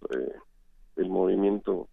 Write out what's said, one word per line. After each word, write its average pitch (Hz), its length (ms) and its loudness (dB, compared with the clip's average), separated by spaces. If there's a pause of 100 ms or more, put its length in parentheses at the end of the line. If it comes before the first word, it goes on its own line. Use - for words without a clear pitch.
(100)
eh, 64 240 -4 (600)
el 92 120 0
movimiento 95 840 2